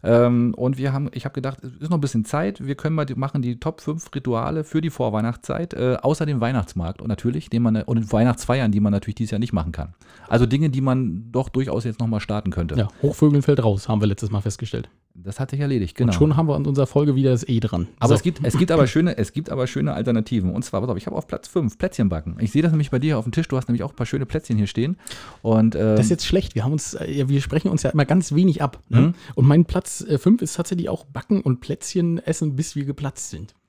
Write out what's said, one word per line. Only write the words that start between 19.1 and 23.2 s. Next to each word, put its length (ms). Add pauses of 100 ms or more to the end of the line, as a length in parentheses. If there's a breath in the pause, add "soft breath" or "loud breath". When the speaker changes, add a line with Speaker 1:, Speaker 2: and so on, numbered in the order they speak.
Speaker 1:
es 140
gibt 180
aber 160
schöne 260
Alternativen. 640
Und 100
zwar, 160
pass 80
auf, 80
ich 100
hab 80
auf 120
Platz 220
fünf 300
Plätzchen 300
backen. 300
Ich 140
sehe 100
das 80
nämlich 200
bei 100
dir 180
auf 60